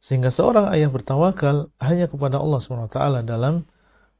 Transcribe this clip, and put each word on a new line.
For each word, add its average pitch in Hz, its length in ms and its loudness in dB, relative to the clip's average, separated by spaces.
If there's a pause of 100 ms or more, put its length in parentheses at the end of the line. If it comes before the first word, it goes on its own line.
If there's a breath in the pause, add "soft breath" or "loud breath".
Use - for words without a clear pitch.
Sehingga 127 280 0
seorang 202 400 2
ayah 156 160 2
bertawakal 147 960 0
hanya 170 240 0
kepada 143 320 -2
Allah 143 240 0
Subhanahu 117 240 -8
wa - 80 -12
taala 135 320 0
dalam 127 400 -2 (540 soft breath)